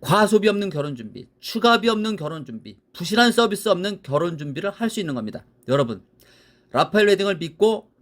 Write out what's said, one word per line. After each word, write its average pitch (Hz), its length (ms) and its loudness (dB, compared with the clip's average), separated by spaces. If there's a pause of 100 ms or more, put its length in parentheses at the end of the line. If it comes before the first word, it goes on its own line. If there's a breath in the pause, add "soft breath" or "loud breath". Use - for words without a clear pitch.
과소비 208 480 4
없는 202 220 -2
결혼 147 260 -6
준비, 104 320 -16 (120)
추가비 233 480 2
없는 214 280 -2
결혼 156 300 -8
준비, 107 320 -16 (160)
부실한 226 380 2
서비스 220 360 2
없는 190 340 0
결혼 156 360 -2
준비를 151 320 -6
할 226 180 -4
수 220 120 -4
있는 160 140 -4
겁니다. 107 300 -8 (240)
여러분, 113 340 0 (680 soft breath)
라파엘 196 360 2
웨딩을 196 320 2
믿고 202 520 -2 (120)